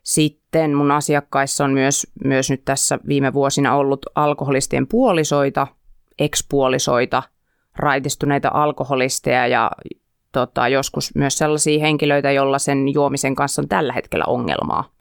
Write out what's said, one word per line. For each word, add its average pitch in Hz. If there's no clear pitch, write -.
Sitten 156
mun 143
asiakkaissa 143
on 139
myös, 135
myös 135
nyt 135
tässä 139
viime 139
vuosina 135
ollut 139
alkoholistien 139
puolisoita, 147
ekspuolisoita, 131
raitistuneita 143
alkoholisteja 131
ja 117
tota, 127
joskus 135
myös 143
sellaisia 151
henkilöitä, 143
joilla 139
sen 139
juomisen 139
kanssa 139
on 143
tällä 151
hetkellä -
ongelmaa. -